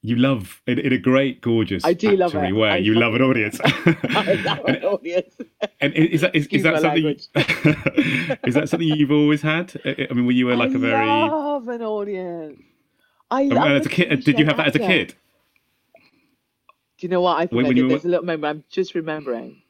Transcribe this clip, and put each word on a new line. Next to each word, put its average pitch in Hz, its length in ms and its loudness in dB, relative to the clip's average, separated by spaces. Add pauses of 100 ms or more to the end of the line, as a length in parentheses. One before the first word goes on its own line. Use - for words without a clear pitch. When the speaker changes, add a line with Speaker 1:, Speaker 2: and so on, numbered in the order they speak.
Speaker 1:
you 113 140 -2
love, 123 500 -2
in, 123 120 0
in 131 140 0
a 127 60 2
great, 131 420 2
gorgeous, 110 440 0
Speaker 2:
I 165 100 2
do 202 220 2
love 175 180 0
Speaker 1:
actory - 20 -4
Speaker 2:
it. 135 220 -2
Speaker 1:
way, 110 120 2
Speaker 2:
I 95 100 2
Speaker 1:
you 104 140 2
Speaker 2:
do. 117 60 4
Speaker 1:
love 117 140 2
an 127 80 2
audience. 113 400 0
Speaker 2:
<laughs> 156 520 2
I 196 200 2 (100)
love 202 200 -4
Speaker 1:
<laughs> - 20 -2
And 135 100 0
Speaker 2:
an - 80 -8
audience. 180 500 -2 (460)
Speaker 1:
and 143 140 0
i-, 160 180 4
is 156 100 0
that, 180 120 -2
is, 151 140 0
is - 140 0
Speaker 2:
Excuse - 0 -
Speaker 1:
that 160 120 2
Speaker 2:
my 156 60 0
Speaker 1:
something, 156 240 2
Speaker 2:
language. - 260 -4
Speaker 1:
<laughs> - 60 -4 (1080)
is 123 80 0
that 151 140 0
something 165 200 0
you've 151 240 -2
always 147 300 2
had? 160 420 -4
I, 135 260 -4
I 131 40 -6
mean, 123 120 0
were 123 60 2
you, 123 180 2
uh, 120 60 2
like, 117 180 0
Speaker 2:
I - 0 -
Speaker 1:
a 110 40 -2
very 113 560 0
Speaker 2:
love 285 340 -4
an 233 140 -8
audience. 185 800 -8 (680)
I 269 200 2
Speaker 1:
And, 262 80 2
Speaker 2:
love - 60 2
Speaker 1:
and 285 120 4
as - 100 0
Speaker 2:
a - 0 -
Speaker 1:
a - 40 -4
kid, 175 180 0
Speaker 2:
T 147 80 0
V 131 80 -6
Speaker 1:
did 143 140 2
you 151 60 4
Speaker 2:
show - 20 4
Speaker 1:
have 147 120 0
that 156 100 0
as 135 80 -2
a 240 40 2
Speaker 2:
actor. - 0 -
Speaker 1:
kid? 185 340 0 (1800)
Speaker 2:
Do 180 80 -10
you - 40 -8
know 180 100 0
what? 170 180 0
I 170 80 0
think 120 120 -4
Speaker 1:
When, 127 80 2
Speaker 2:
I - 20 0
Speaker 1:
when 127 80 2
Speaker 2:
did. 127 100 4
Speaker 1:
you 131 40 0
were - 20 2
Speaker 2:
There's 151 120 -2
a 175 40 -2
little 175 180 0
moment 160 180 -6
I'm 151 260 -6
just 185 240 -4
remembering. 143 760 -8